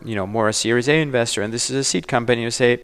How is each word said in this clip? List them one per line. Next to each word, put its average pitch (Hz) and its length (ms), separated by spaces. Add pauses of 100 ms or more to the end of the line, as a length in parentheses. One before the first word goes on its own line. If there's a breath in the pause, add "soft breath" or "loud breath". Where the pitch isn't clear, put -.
you 113 100
know, 95 120
more 107 240
a - 20
Series 120 340
A 151 140
investor 123 400
and 104 100
this 117 200
is 131 60
a 139 60
seed 160 240
company." 120 360
You 117 80
say, 120 320